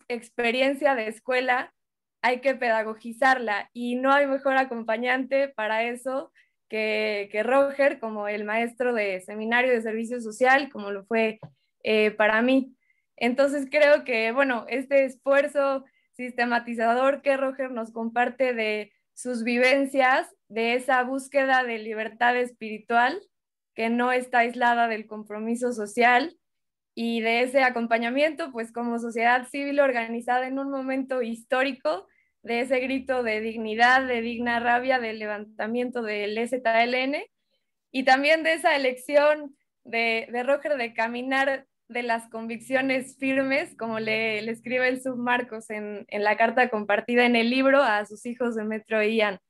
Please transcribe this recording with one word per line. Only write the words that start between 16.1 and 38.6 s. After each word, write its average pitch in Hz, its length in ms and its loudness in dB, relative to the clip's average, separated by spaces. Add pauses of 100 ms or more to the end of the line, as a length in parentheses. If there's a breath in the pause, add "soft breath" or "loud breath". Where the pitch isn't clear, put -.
sistematizador 240 1080 0
que 269 140 2
Roger 269 340 -4
nos 226 220 -8
comparte 240 600 -2
de 214 380 -4 (200)
sus 247 320 -6
vivencias, 262 840 2 (200)
de 226 260 -2
esa 254 300 2
búsqueda 269 580 0
de 233 160 -4
libertad 220 580 -2
espiritual 240 840 -2 (540)
que 226 140 -2
no 240 220 0
está 247 300 0
aislada 240 480 2
del 214 180 -6
compromiso 220 680 -6
social, 240 640 2 (600)
y 233 260 -2
de 226 180 0
ese 254 240 2
acompañamiento, 254 880 0
pues 233 180 -8
como 233 300 -6
sociedad 233 480 0
civil 285 320 -2
organizada 247 680 0
en 269 140 -6
un 277 100 -6
momento 262 520 -4
histórico, 269 840 -2 (380)
de 233 160 -2
ese 262 180 0
grito 262 460 -2
de 214 160 -2
dignidad, 226 680 2
de 247 140 -2
digna 233 400 -2
rabia, 247 400 2
del 220 180 -6
levantamiento 220 840 -6
del 208 360 -4
E 233 80 -2
Z 240 380 2
L 247 180 0
N, 294 240 -4 (640)
y 262 140 -2
también 285 400 4
de 320 80 2
esa 320 240 2